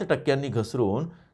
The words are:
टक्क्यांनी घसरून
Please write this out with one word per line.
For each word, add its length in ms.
टक्क्यांनी 380
घसरून 580